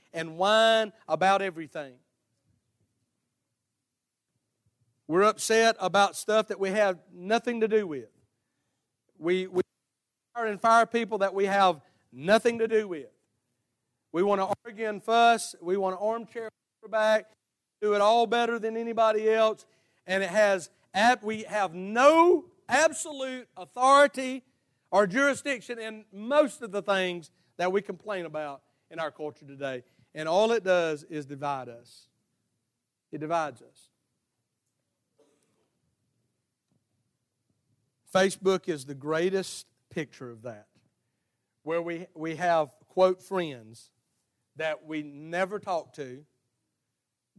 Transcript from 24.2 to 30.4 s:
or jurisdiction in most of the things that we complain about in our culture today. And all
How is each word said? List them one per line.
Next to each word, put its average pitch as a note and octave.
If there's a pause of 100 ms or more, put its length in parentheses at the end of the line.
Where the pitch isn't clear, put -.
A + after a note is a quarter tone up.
or G3+
jurisdiction B3
in A3
most B3+
of A3
the G3
things F3+ (260)
that F3+
we G3+
complain F#3+
about D3+ (300)
in E3
our D#3+
culture D3+
today. C3+ (320)
And D#3
all G#3+